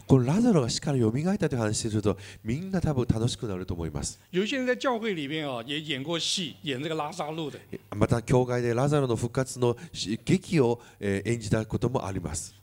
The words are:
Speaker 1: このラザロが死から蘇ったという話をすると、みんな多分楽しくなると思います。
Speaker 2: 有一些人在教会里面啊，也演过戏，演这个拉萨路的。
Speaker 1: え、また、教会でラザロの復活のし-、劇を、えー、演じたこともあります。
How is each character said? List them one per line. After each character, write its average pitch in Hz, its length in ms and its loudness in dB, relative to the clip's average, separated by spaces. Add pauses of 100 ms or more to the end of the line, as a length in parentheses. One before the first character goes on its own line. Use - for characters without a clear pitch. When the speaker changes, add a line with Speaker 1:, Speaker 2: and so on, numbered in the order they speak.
Speaker 1:
こ 135 100 10
の 120 80 4
ラ 170 140 2
ザ 240 120 4
ロ 160 80 6
が 117 80 0
死 - 120 -2
か 156 100 -4
ら 135 80 2
蘇 113 100 6
っ 160 300 0
た 160 100 0
と 135 60 0
い - 20 0
う 117 40 0
話 107 260 0
を 110 40 -2
す - 0 -
る 104 120 0
と、 98 160 2 (240)
み 113 140 -2
ん 190 160 -6
な 185 80 2
多 156 120 0
分 127 140 2
楽 113 220 2
し - 80 -2
く 127 100 -6
な 98 100 -2
る 90 80 -4
と 92 100 -6
思 85 120 -2
い 76 60 -4
ま 71 100 -4
す。 - 160 -8 (140)
Speaker 2:
有 185 120 2
一 214 40 -2
些 277 80 -2
人 254 100 -2
在 254 80 0
教 247 240 0
会 214 160 -2
里 147 140 -4
面 151 200 -4
啊， 120 160 -4
也 143 160 -4
演 147 220 -4
过 165 160 -2
戏， 160 460 -2
演 135 180 -2
这 151 60 -4
个 160 80 -2
拉 151 160 -4
萨 156 180 -6
路 156 180 -4
的。 120 120 -10 (100)
Speaker 1:
え、 - 80 -10 (120)
ま 104 180 0
た、 120 120 2
教 123 240 4
会 123 160 0
で 120 140 2
ラ 131 140 2
ザ 147 120 4
ロ 139 60 2
の 120 80 2
復 117 160 -2
活 131 300 -4
の 120 160 4 (160)
し-、 101 340 -4
劇 185 320 2
を、 120 220 4 (180)
え 98 260 0
ー、 113 60 0
演 117 100 0
じ 107 80 -8
た 110 160 2
こ 107 140 -4
と 120 100 0
も 127 160 -2
あ 95 60 -4
り 95 80 -4
ま 80 160 -6
す。 - 280 -10